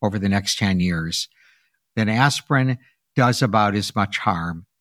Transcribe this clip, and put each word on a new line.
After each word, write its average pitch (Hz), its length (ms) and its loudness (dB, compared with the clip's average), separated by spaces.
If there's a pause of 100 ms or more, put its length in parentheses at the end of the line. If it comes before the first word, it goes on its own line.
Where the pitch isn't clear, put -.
over 104 160 0
the 98 100 0
next 98 300 0
ten 95 200 2
years, 82 500 -2 (680)
then 107 140 0
aspirin 131 640 0 (400)
does 123 240 2
about 104 340 2
as 101 200 -2
much 101 240 -2
harm 85 480 -4 (140)